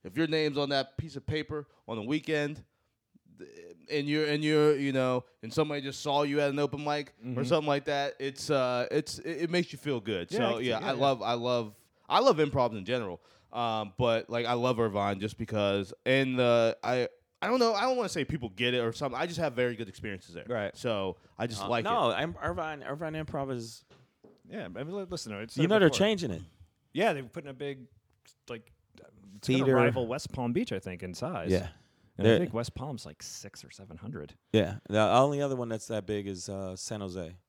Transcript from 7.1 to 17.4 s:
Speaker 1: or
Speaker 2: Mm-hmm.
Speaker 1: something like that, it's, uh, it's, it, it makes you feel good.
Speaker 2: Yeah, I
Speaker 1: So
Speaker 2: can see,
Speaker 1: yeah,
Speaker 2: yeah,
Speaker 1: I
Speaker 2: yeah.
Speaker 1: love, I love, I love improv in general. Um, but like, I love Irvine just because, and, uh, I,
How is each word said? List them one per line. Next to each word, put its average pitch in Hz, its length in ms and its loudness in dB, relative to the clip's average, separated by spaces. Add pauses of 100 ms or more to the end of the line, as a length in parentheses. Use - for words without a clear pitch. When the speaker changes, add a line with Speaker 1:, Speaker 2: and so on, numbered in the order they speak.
Speaker 1:
or - 40 -10
Speaker 2:
Mm-hmm. 123 160 -2
Speaker 1:
something 151 240 2
like 143 180 0
that, 143 320 -2
it's, 139 320 -6
uh, 127 400 2
it's, 151 300 -2
it, 160 220 -6
it 165 80 -2
makes 175 220 0
you 147 60 -14
feel 131 220 -2
good. 95 300 -2
Speaker 2:
Yeah, 202 80 0
I - 20 2
Speaker 1:
So 117 140 2
Speaker 2:
can 113 80 -2
see, 127 60 0
Speaker 1:
yeah, 110 120 0
Speaker 2:
yeah, - 60 -4
Speaker 1:
I 135 60 0
Speaker 2:
yeah. 123 80 -2
Speaker 1:
love, 131 220 2
I 117 120 0
love, 120 400 0 (340)
I 170 120 4
love 240 180 6
improv 131 380 2
in 95 80 -8
general. 104 360 -4 (320)
Um, 110 440 -2
but 117 320 2
like, 117 160 -2
I 117 100 0
love 120 260 2
Irvine 101 400 2
just 107 180 -4
because, 101 560 0 (100)
and, 131 360 2
uh, 117 420 6
I, 123 260 0 (320)